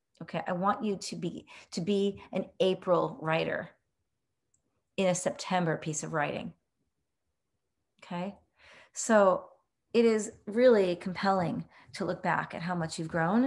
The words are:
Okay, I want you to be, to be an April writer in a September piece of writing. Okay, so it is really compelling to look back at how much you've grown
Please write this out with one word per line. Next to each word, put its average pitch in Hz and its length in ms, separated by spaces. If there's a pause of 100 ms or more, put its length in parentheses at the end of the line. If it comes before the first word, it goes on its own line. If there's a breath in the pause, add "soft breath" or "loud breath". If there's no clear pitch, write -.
(220)
Okay, 165 240
I 185 60
want 185 300
you 208 140
to - 200
be, 170 300 (240 loud breath)
to - 100
be 202 420 (100)
an - 140 (120)
April 180 640
writer 160 500 (1300)
in 190 100
a 180 80
September 180 640
piece 156 260
of 156 100
writing. 156 420 (1500)
Okay, 185 340 (560 soft breath)
so 208 580 (420)
it 233 120
is 220 280 (140)
really 208 500
compelling 175 680 (280 soft breath)
to 196 120
look 175 180
back 160 320
at - 80
how 180 120
much 160 240
you've 160 100
grown 175 380